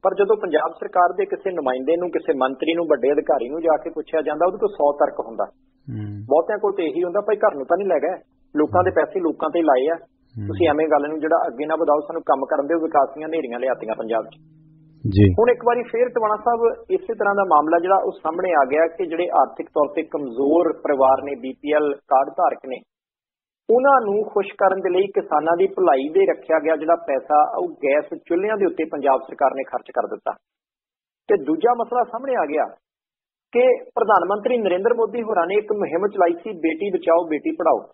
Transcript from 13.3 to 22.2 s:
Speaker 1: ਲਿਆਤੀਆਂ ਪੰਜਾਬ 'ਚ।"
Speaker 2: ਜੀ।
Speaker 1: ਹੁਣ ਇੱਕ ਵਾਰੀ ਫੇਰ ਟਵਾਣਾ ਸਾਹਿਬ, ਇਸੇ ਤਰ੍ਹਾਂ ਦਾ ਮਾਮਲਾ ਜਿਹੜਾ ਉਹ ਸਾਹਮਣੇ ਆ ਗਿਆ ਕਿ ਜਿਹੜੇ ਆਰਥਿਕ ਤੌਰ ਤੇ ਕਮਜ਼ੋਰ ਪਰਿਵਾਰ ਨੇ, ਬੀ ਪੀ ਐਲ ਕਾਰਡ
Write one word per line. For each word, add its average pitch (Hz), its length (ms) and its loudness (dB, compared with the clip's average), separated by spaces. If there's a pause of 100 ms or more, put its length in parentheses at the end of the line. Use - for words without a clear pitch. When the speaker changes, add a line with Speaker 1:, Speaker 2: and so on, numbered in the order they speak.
Speaker 1:
ਲਿਆਤੀਆਂ 123 360 -4
ਪੰਜਾਬ 113 300 -4
'ਚ।" - 100 -18 (720)
Speaker 2:
ਜੀ। 98 260 6
Speaker 1:
ਹੁਣ 226 180 4
ਇੱਕ 233 140 -2
ਵਾਰੀ 240 180 0
ਫੇਰ 233 260 0
ਟਵਾਣਾ 214 280 0
ਸਾਹਿਬ, 233 540 0
ਇਸੇ 370 240 -2
ਤਰ੍ਹਾਂ 202 200 0
ਦਾ 202 100 2
ਮਾਮਲਾ 160 340 4
ਜਿਹੜਾ 185 260 2
ਉਹ - 80 -2 (100)
ਸਾਹਮਣੇ 175 280 -4
ਆ 147 140 4
ਗਿਆ 151 220 2
ਕਿ 170 200 -4
ਜਿਹੜੇ 165 220 -4
ਆਰਥਿਕ - 400 0
ਤੌਰ 147 260 0
ਤੇ 165 80 -2
ਕਮਜ਼ੋਰ 147 680 0
ਪਰਿਵਾਰ 135 500 2
ਨੇ, 143 120 -8
ਬੀ 127 180 -10
ਪੀ 147 200 -6
ਐਲ 151 220 0
ਕਾਰਡ 139 360 0